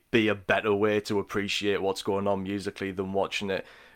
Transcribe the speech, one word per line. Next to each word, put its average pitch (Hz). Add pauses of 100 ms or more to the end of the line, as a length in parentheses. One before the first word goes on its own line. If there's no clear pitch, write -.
be 110
a 104
better 101
way 107
to 104
appreciate 101
what's 95
going 98
on 98
musically 98
than 95
watching 98
it - (280)